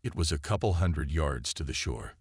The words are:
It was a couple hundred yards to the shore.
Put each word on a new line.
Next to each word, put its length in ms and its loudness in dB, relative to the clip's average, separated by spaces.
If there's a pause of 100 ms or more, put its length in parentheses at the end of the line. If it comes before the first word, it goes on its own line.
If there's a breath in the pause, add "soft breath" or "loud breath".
It 100 -4
was 180 2
a 60 0
couple 360 2
hundred 360 2
yards 460 0
to 80 -4
the 100 -4
shore. 480 -6